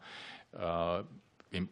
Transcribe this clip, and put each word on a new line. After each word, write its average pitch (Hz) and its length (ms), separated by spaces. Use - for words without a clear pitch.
äh, 85 520
im 92 220